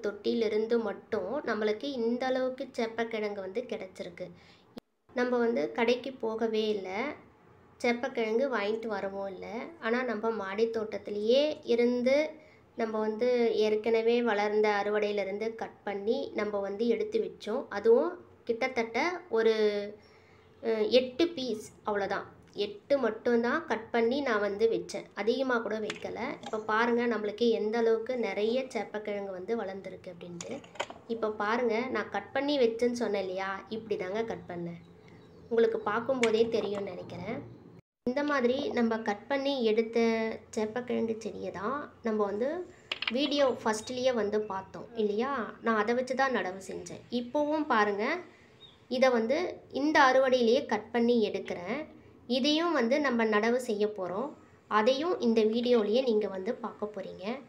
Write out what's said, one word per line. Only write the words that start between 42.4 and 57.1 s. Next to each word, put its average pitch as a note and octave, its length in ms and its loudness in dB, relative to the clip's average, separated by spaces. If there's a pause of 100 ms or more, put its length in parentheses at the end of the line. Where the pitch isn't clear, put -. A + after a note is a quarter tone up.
வீடியோ C#4 420 2
ஃபஸ்ட்லேயே B3 600 -2
வந்து G#3 280 0
பார்த்தோம் F#3+ 540 -10
இல்லையா, A3 360 0 (300)
நான் A3 200 2
அதை A3 140 2
வச்சு B3+ 200 -2
தான் C4 220 2
நடவு F#3 240 -2
செஞ்சேன். F3 500 -12
இப்போவும் D4 560 0
பாருங்க, G#3 360 2 (880)
இதை B3+ 180 4
வந்து A#3+ 280 2 (360)
இந்த D4+ 280 2
அறுவடையிலேயே C4 640 6
cut G#3+ 260 -4
பண்ணி A#3+ 320 4
எடுக்கிறேன். F#3+ 560 -4 (500)
இதையும் D4+ 440 2
வந்து B3 260 2
நம்ம B3 260 2
நடவு A3 340 4
செய்ய G#3+ 280 0
போறோம். G3 400 -4 (440)
அதையும் C4 480 4
இந்த A3+ 240 4
வீடியோலயே A#3 600 4
நீங்க G#3+ 240 2
வந்து F#3+ 280 -6
பார்க்க G#3+ 300 -8
போறீங்க. F3+ 400 -10 (220)